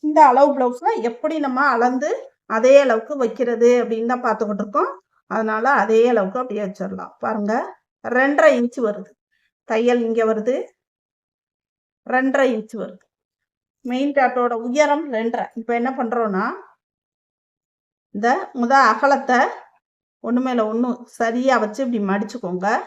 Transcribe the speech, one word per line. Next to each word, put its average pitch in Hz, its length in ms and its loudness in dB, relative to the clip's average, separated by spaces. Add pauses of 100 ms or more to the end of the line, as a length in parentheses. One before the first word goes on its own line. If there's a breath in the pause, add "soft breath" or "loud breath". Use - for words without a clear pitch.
இந்த 302 220 2
அளவு 269 280 6
பிளவுஸ்ல 254 380 -2 (180)
எப்படி 311 300 -6
நம்ம 277 340 0
அளந்து 247 360 0 (460)
அதே 240 160 4 (120)
அளவுக்கு 226 300 0 (100)
வைக்கிறது 233 460 2 (120)
அப்படின்னு 226 300 -2
தான் 247 140 -4
பார்த்துக்கிட்டு 208 380 -2
இருக்கோம். 320 280 -2 (400)
அதனால 220 340 -2 (160)
அதே 220 180 2 (120)
அளவுக்கு 208 300 -2
அப்படியே 214 240 -6
வச்சிடலாம். 190 540 -12
பாருங்க, 220 340 -4 (640)
ரெண்டரை 285 420 4
இன்ச்சு 240 280 -4
வருது. 190 240 -8 (580)
தையல் 240 380 0
இங்க 226 220 -2
வருது, 220 260 -2 (1500)
ரெண்டரை 262 480 2
இன்ச்சு 220 280 -10
வருது. - 220 -16 (840)
மெயின் 277 260 -2
டாட்டோட 247 360 0
உயரம் 285 600 0
ரெண்டரை. 233 400 -4
இப்ப 233 260 -8
என்ன 247 200 -2
பண்றோம்னா, 220 460 -2 (1700)
இந்த 214 140 0 (240)
முத 240 200 0 (200)
அகலத்தை 247 460 2 (840)
ஒண்ணு 240 240 -2
மேல 247 240 0
ஒண்ணு 240 180 -2 (300)
சரியா 247 380 0
வச்சு 214 260 -4
இப்படி 240 160 -4 (120)
மடிச்சுக்கோங்க. 196 560 -4 (180)